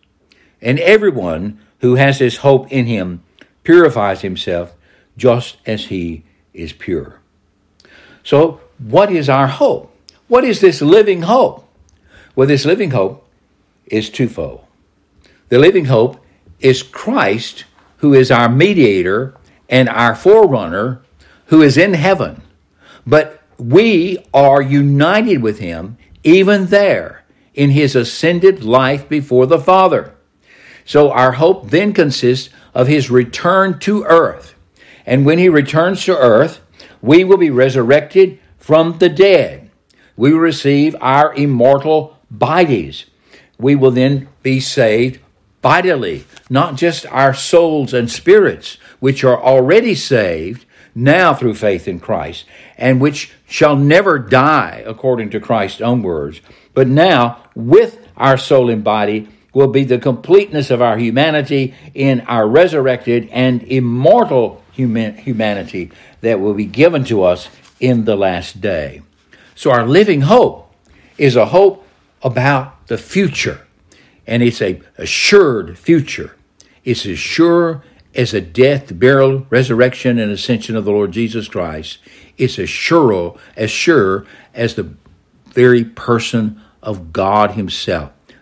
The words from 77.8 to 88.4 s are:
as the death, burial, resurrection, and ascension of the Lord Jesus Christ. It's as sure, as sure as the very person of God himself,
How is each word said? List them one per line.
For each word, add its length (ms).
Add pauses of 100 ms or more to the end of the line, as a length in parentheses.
as 180
the 100
death, 560
burial, 520
resurrection, 720
and 120
ascension 440
of 100
the 60
Lord 200
Jesus 360
Christ. 520 (380)
It's 220
as 100
sure, 680 (180)
as 160
sure 540 (280)
as 220
the 180 (540)
very 380
person 760 (200)
of 320
God 380
himself, 600 (300)